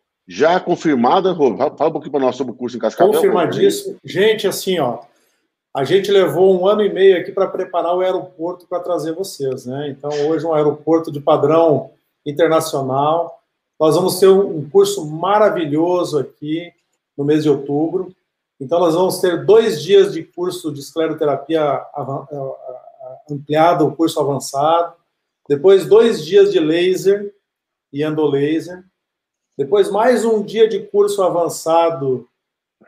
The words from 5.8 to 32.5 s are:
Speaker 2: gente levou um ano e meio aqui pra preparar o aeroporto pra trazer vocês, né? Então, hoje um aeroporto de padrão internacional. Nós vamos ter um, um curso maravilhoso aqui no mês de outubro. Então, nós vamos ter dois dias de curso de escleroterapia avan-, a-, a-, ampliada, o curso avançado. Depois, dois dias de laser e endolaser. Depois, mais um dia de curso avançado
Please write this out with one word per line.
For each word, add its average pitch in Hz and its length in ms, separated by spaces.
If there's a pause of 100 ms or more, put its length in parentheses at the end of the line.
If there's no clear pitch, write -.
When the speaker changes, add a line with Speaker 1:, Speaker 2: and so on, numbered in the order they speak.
Speaker 2:
gente 190 260
levou 185 480
um 180 80
ano 214 160
e 196 80
meio 185 300
aqui 196 100
pra 190 160
preparar 180 480
o 185 60
aeroporto 180 680
pra 175 140
trazer 165 320
vocês, 139 540
né? 139 240
Então, 143 200 (160)
hoje 160 200
um 160 80
aeroporto 151 580
de 143 80
padrão 151 680 (340)
internacional. 151 1160 (360)
Nós 156 180
vamos 185 220
ter 190 100
um, 190 320
um 143 100
curso 196 340
maravilhoso 165 1120
aqui 156 540 (460)
no 143 60
mês 151 180
de 156 80
outubro. 160 640 (440)
Então, 160 220
nós 165 140
vamos 180 240
ter 170 260
dois 196 380
dias 185 320
de 160 80
curso 170 500
de 139 80
escleroterapia 156 800 (320)
avan-, 139 400
a-, 147 40
a-, 131 840 (120)
ampliada, 151 540
o 147 100
curso 160 240
avançado. 147 760 (520)
Depois, 165 400
dois 202 380
dias 196 260
de 180 80
laser 180 760 (580)
e 143 100
endolaser. 151 800 (760)
Depois, 202 340
mais 214 340
um 220 180
dia 214 260
de 196 120
curso 202 420
avançado 160 1080 (580)